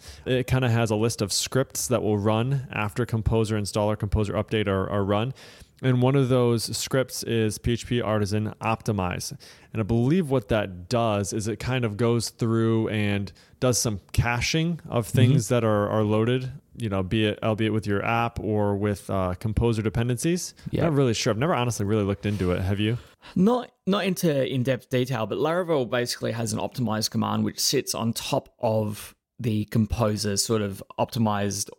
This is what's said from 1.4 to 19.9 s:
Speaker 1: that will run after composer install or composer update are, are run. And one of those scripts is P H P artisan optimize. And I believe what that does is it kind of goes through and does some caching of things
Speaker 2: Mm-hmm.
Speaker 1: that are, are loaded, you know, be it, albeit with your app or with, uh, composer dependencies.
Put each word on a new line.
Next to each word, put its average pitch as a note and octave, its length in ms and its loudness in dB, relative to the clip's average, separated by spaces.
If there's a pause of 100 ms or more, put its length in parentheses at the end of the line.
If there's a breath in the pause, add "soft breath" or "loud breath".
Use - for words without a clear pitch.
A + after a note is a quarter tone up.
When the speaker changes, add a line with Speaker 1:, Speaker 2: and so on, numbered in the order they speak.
Speaker 1:
that A2+ 160 0
will G#2 140 2
run A#2 520 0
after G#2+ 340 -2
composer A2 520 0
install G#2 340 0
or G#2+ 60 0
composer G#2 380 0
update G#2 340 0
are, F#2+ 200 2
are G2+ 140 0
run. G#2 320 0 (480 loud breath)
And B2+ 200 4
one B2+ 120 4
of C3+ 140 4
those A#2+ 480 2
scripts - 480 -2
is A2 340 0
P A#2 140 -2
H A#2 160 -4
P A#2+ 120 0
artisan G#2+ 600 0
optimize. G2 720 -2 (400 loud breath)
And A2 80 -4
I - 20 0
believe B2+ 480 2
what C3 180 -2
that G2 400 -2
does G#2+ 440 2
is G#2+ 160 -4
it G#2+ 100 -4
kind B2 260 -2
of G#2 120 -2
goes A#2 320 2
through A2+ 600 2
and G2+ 440 -2 (260 loud breath)
does B2 200 2
some G#2 220 -2 (120)
caching D3 760 0
of A#2 200 0
things A#2+ 380 4
Speaker 2:
Mm-hmm. B2+ 80 0
Speaker 1:
that A#2+ 100 2
are, G#2 240 2
are G#2+ 140 2
loaded, A#2 480 0 (260)
you A#2 120 -4
know, F#2+ 140 -2
be G#2+ 240 0
it, G#2 160 -2
albeit G#2+ 320 0
with G#2+ 120 -2
your G2+ 180 0
app A#2 360 0
or G#2 340 0
with, G2+ 360 -2
uh, F#2 240 0
composer A2 480 0
dependencies. B2 720 -2 (160 loud breath)